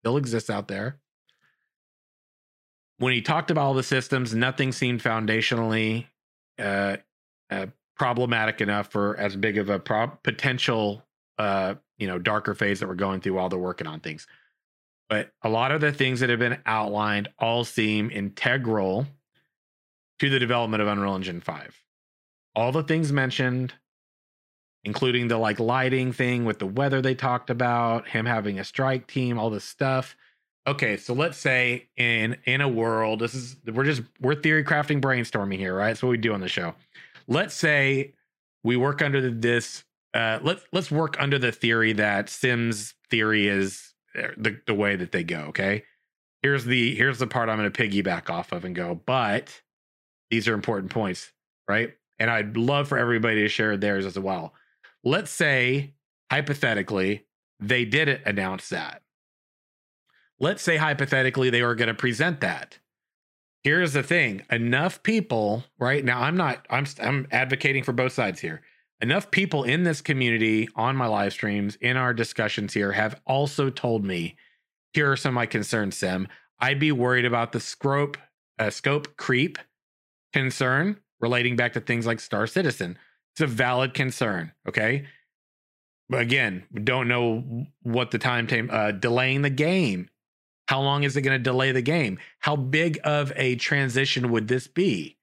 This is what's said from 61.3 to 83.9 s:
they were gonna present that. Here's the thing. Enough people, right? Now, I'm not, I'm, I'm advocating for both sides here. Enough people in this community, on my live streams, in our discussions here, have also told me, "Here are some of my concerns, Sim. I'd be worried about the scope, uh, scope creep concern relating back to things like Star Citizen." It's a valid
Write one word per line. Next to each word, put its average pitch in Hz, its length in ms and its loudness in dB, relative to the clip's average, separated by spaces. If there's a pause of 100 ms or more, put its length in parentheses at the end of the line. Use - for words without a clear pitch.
they 120 140 4
were 120 120 2
gonna 113 180 0
present 131 480 0
that. - 360 -4 (840)
Here's 156 300 2
the 143 100 2
thing. 127 480 2
Enough 120 520 0
people, 123 600 0 (160)
right? 135 240 0
Now, 123 180 0
I'm 151 140 0
not, 156 340 0
I'm, 135 160 0 (140)
I'm 135 320 -2
advocating 131 520 0
for 131 100 -2
both 127 180 2
sides 101 280 -2
here. 80 220 -8 (400)
Enough 170 300 0
people 160 320 2
in 147 200 2
this 160 160 0
community, 113 760 2
on 123 200 0
my 127 120 0
live 101 260 0
streams, 101 440 -2
in 123 200 0
our 123 160 0
discussions 110 600 -2
here, 101 180 0
have 107 340 -2
also 139 460 0
told 113 340 0
me, 87 320 -4 (560)
"Here 147 180 2
are 131 60 0
some 139 140 -2
of 123 40 -2
my 120 120 0
concerns, 104 500 -2
Sim. 92 300 -2 (320)
I'd 135 200 0
be 151 120 2
worried 123 340 2
about 117 260 0
the 117 80 -2
scope, 143 580 -2 (420)
uh, 107 100 2
scope 143 480 -2
creep 135 400 0 (760)
concern 135 680 0 (200)
relating 120 360 2
back 120 180 0
to 113 80 -4
things 117 240 -2
like 117 140 -2
Star 107 280 -2
Citizen." 135 500 -2 (360)
It's - 80 -4
a 151 60 2
valid 127 480 0